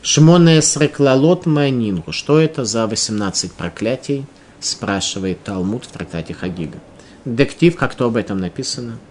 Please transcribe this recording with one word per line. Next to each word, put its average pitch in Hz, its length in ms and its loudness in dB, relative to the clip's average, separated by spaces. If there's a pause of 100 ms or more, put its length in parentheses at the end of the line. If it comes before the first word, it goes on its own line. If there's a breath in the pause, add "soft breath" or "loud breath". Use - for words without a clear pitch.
«Шмоне 165 580 6
эсре 147 280 0
клалот 143 560 2
манингу». 123 680 -2
Что 151 280 2
это 151 240 -2
за 110 220 -2
восемнадцать 104 640 -4
проклятий? 131 720 -4 (340 loud breath)
Спрашивает 95 840 -4
Талмуд 98 400 -6
в - 40 -20
трактате 82 440 -10
Хагига. 85 460 -8 (480 loud breath)
Дектив, 139 500 2
как - 180 -2
то 127 120 -2
об 113 100 0
этом 101 220 -4
написано. 113 600 -8 (120)